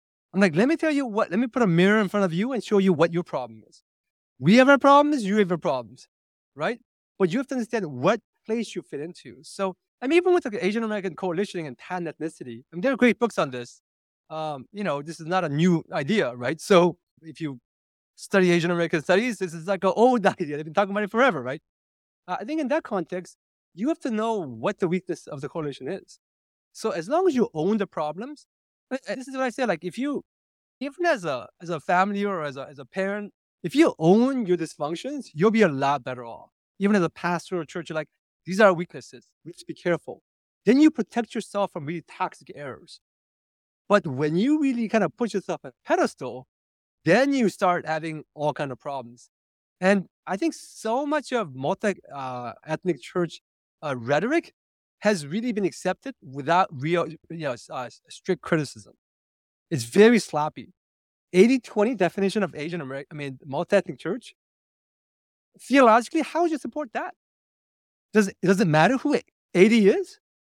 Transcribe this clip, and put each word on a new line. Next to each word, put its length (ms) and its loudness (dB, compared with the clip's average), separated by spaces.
I'm 80 2
like, 120 4
"Let 140 4
me 80 0
tell 160 0
you 140 -2
what, 260 -4
let 80 0
me 80 0
put 140 -2
a 60 4
mirror 340 4
in 80 -2
front 160 0
of 80 -2
you 180 -2
and 100 -4
show 160 0
you 140 4
what 220 2
your 100 -4
problem 440 -10
is. 160 -20
We 180 4
have 120 8
our 100 8
problems, 460 4
you 140 0
have 120 2
your 80 0
problems, 500 -6
right? 240 -4
But 140 2
you 80 0
have 80 -6
to 80 -6
understand 300 -4
what 340 0
place 300 -6
you 60 -8
fit 180 -12
into." 440 -14
So, 340 -8
I 60 -6
mean, 100 2
even 160 4
with 100 2
the 220 -4
Asian 180 -2
American 320 -6
Coalition 500 -6
and 120 -12
pan 280 -8
ethnicity, 680 -10
I 40 -16
mean, 60 -8
there 100 0
are 60 -2
great 200 4
books 200 -2
on 140 -2
this. 300 -12
Um, 440 -10
you 100 -8
know, 180 -2
this 200 -14
is 40 -14
not 200 0
a 40 -4
new 340 4
idea, 420 0
right? 240 -4
So 380 4
if 180 -18
you 200 -8
study 360 2
Asian 200 2
American 300 -2
studies, 360 0
this 160 -8
is 140 -12
like 180 -2
an 100 2
old 300 4
<laughs> 160 0
idea. 160 -6
They've 80 -10
been 80 -14
talking 180 0
about 120 -4
it 80 -6
forever, 300 2
right? 200 -8
Uh, 140 -6
I 20 -12
think 160 -6
in 80 -2
that 160 -2
context, 540 -8
you 140 -6
have 140 -2
to 100 -6
know 220 -2
what 460 -4
the 100 0
weakness 380 -4
of 120 -12
the 80 -8
coalition 400 -8
is. 320 -12
So 200 -6
as 180 -6
long 180 2
as 80 2
you 200 2
own 220 0
the 100 -2
problems, 580 -8
uh, 60 -6
uh, 60 -6
this 120 -12
is 80 -12
what 80 -4
I 60 -2
say, 160 -4
like, 180 -2
if 140 -10
you, 260 -4
even 260 -6
as 200 0
a, 220 -4
as 80 -10
a 100 -4
family 440 2
or 200 -4
as 140 -8
a, 100 -10
as 100 -20
a 80 -16
parent, 480 -6
if 120 -6
you 220 4
own 480 4
your 100 2
dysfunctions, 800 -6
you'll 180 2
be 120 4
a 40 8
lot 360 0
better 200 -10
off. 280 -18
Even 180 2
as 60 4
a 80 2
pastor 500 -4
or 60 -6
church, 240 -10
you're 60 -8
like, 120 -6
"These 160 0
are 60 10
our 60 6
weaknesses. 540 -10
We 60 -20
have 80 -20
to 80 -20
be 80 -12
careful." 480 -6
Then 140 6
you 120 8
protect 440 -6
yourself 380 -6
from 120 -10
really 220 -10
toxic 480 -10
errors. 460 -16
But 160 4
when 320 -2
you 240 2
really 260 0
kind 160 2
of 140 -4
put 160 -4
yourself 320 -6
on 60 -14
a 160 -20
pedestal, 600 -2
then 300 4
you 160 2
start 360 -2
having 380 -6
all 180 -2
kind 180 -6
of 80 -12
problems. 500 -14
And 240 2
I 100 -4
think 160 -2
so 520 -6
much 280 -4
of 220 -4
multi, 400 -4
uh, 400 -10
ethnic 360 -4
church, 400 -6
uh, 160 -6
rhetoric 560 -2
has 260 0
really 280 -4
been 120 -2
accepted 560 -6
without 500 0
real, 360 -2
you 100 -14
know, 240 -6
s-, 160 -16
uh, 140 -8
s-, 260 -16
strict 320 -6
criticism. 520 -6
It's 140 -4
very 340 8
sloppy. 540 -6
Eighty 280 6
twenty 360 0
definition 480 0
of 120 -4
Asian 260 -8
Ameri-, 280 -10
I 60 -16
mean, 300 -10
multi-ethnic 540 0
church. 340 -8
Theologically, 600 4
how 200 -4
would 100 0
you 60 -2
support 360 -10
that? 200 -8
Does 140 4
it, 140 -12
does 180 4
it 80 2
matter 300 6
who 220 -2
eighty 340 6
is? 320 0